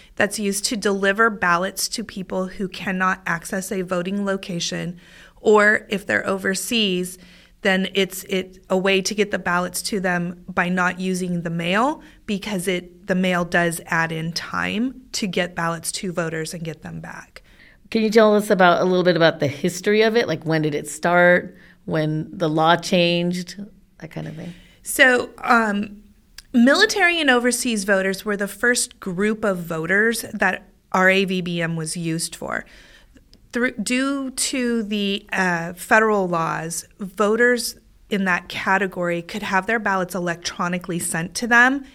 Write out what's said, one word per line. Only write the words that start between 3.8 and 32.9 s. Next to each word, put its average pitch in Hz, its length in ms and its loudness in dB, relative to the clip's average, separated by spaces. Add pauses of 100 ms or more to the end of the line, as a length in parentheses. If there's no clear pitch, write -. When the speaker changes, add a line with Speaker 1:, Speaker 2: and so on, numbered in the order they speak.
Speaker 1:
voting 185 420 -4
location, 175 760 -4 (420)
or 214 500 6
if 196 160 -4
they're 208 200 0
overseas, 190 920 -2 (440)
then 190 300 2
it's, 190 320 -2
it, - 340 -6 (120)
a 190 80 2
way 190 240 2
to 196 120 -4
get 202 160 0
the 202 80 -4
ballots 180 440 -2
to 208 180 -4
them 175 480 -2
by 180 220 0
not 180 280 0
using 185 440 -2
the 170 80 -6
mail, 190 520 0 (220)
because 196 420 -4
it, 180 400 -4
the 185 80 0
mail 180 300 2
does 170 400 0
add 165 260 0
in 165 220 -6
time 208 680 -4 (100)
to - 140 -4
get 175 280 -2
ballots 165 380 -4
to - 180 -6
voters 160 440 -6
and 165 100 -12
get 160 160 -10
them 165 200 -14
back. - 420 -18 (480)
Speaker 2:
Can 226 100 2
you 220 80 2
tell 214 260 8
us 208 140 2
about, 180 320 6
a 147 60 2
little 180 180 2
bit 180 100 4
about 160 260 4
the 160 60 0
history 185 540 0
of 220 160 2
it? 170 100 2
Like, 151 180 -4
when 160 180 2
did 151 120 0
it 147 140 -8
start? 175 640 4 (300)
When 156 480 -2
the 165 160 -2
law 160 280 4
changed? 175 880 0 (360)
That 156 120 -16
kind 156 160 -10
of 156 100 -12
thing. 175 180 -14 (280)
Speaker 1:
So, 254 460 4 (140)
um, 214 600 0 (520)
military 339 680 4
and 294 80 0
overseas 247 560 2
voters 190 400 0
were 208 140 -4
the 202 100 -4
first 240 520 -2
group 208 440 -2
of 190 140 0
voters 175 640 0 (100)
that 196 340 -2 (260)
R 185 180 6
A 190 160 4
V 185 160 -2
B 170 180 -4
M 165 160 -2
was 160 180 -6
used 165 400 -4
for. - 300 -8 (880)